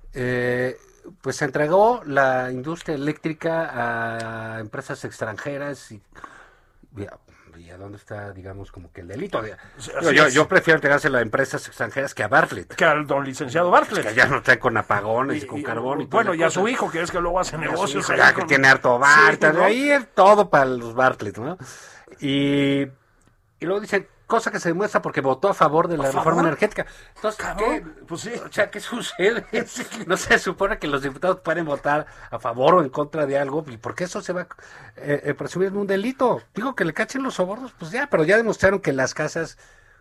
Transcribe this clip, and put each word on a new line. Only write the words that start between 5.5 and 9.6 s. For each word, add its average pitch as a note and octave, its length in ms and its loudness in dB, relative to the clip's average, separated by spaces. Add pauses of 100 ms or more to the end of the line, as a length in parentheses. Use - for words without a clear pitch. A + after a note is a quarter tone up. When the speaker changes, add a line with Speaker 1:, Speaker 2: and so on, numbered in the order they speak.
Speaker 1:
y, G#2+ 100 -20 (960)
y G2+ 80 -10
a, - 140 -16 (400)
y E2+ 120 -20
a F2 60 -20
dónde G2+ 220 -18
está, G#2 340 -14
digamos, F#2+ 380 -16
como F2 220 -20
que - 80 -18
el F2 80 -16
delito. B2+ 340 -8
Speaker 2:
Sí, A2 80 -10 (380)